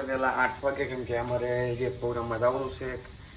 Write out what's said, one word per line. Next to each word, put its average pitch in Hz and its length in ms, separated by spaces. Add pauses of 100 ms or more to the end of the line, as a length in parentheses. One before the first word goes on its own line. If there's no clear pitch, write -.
વહેલા 131 260 (100)
આઠ - 200
વાગે, 139 220
કેમ 127 200
કે 120 120
અમારે 120 340 (240)
જે 123 120 (120)
પ્રોગ્રામમાં 117 400
જવાનું 127 380
છે, 131 120 (480)